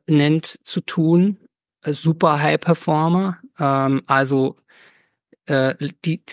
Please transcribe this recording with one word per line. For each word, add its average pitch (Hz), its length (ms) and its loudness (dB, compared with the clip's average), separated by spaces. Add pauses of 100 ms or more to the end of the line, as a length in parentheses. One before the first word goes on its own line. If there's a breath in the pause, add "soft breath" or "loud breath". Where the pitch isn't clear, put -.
nennt, 151 380 2 (180)
zu - 180 -6
tun. 175 560 0 (460)
Äh, 151 100 -4
Super 156 480 0
High 151 180 0
Performer. 170 800 0 (200)
Ähm, 135 460 0
also, 135 520 0 (920 soft breath)
äh, 135 260 0 (320)
die, 160 280 -4